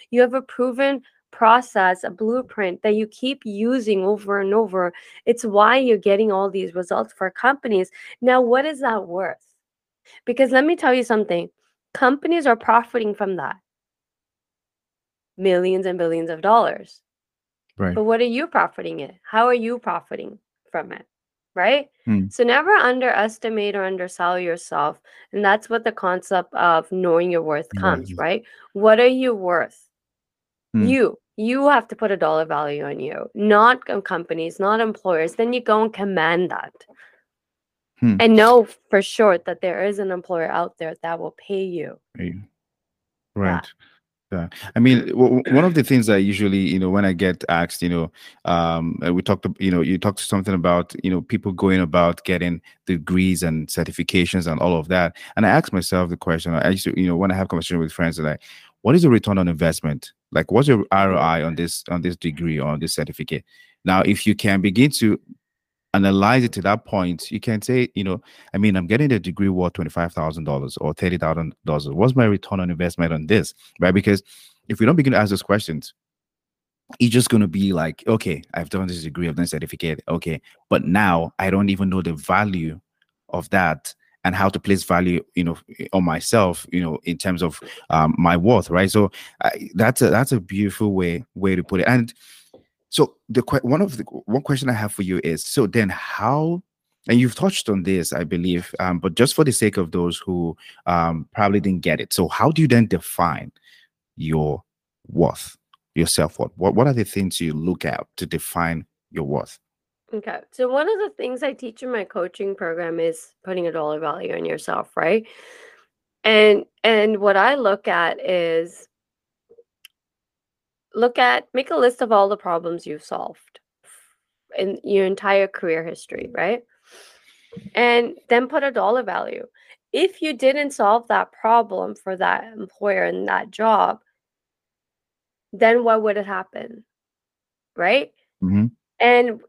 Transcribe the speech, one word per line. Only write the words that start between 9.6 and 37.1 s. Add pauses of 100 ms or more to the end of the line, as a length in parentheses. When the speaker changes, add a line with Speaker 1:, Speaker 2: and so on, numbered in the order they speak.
Speaker 1:
Because
let
me
tell
you
something, (440)
companies
are
profiting
from
that. (1800)
Millions
and
billions
of
dollars. (760)
Speaker 2:
Right.
Speaker 1:
But
what
are
you
profiting
it?
How
are
you
profiting (320)
from
it? (480)
Right? (160)
Speaker 2:
Hmm.
Speaker 1:
So
never
underestimate
or
undersell
yourself. (320)
And
that's
what
the
concept
of
knowing
your
worth
Speaker 2:
Right.
Speaker 1:
comes,
right? (280)
What
are
you
worth? (840)
Speaker 2:
Hmm.
Speaker 1:
You, (180)
you
have
to
put
a
dollar
value
on
you,
not
com-,
companies,
not
employers.
Then
you
go
and
command
that. (1300)